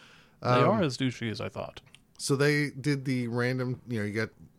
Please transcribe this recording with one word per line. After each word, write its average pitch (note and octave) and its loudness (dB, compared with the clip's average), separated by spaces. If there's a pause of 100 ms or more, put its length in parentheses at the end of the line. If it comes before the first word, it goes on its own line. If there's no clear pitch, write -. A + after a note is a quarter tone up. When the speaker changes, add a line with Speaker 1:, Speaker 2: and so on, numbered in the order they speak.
(420)
Speaker 1:
They - -2
Speaker 2:
Um, B2 6
Speaker 1:
are G#3 4
as B2+ -2
douchey A#2+ -2
as G#2 -6
I G2+ -6
thought. - -10 (380)
Speaker 2:
So - -2
they D3 4
did C3+ -2
the B2+ 0
random, B2 -2
you A#2 -2
know, G#2 -2
you G#2 -4
got A2 -2 (300)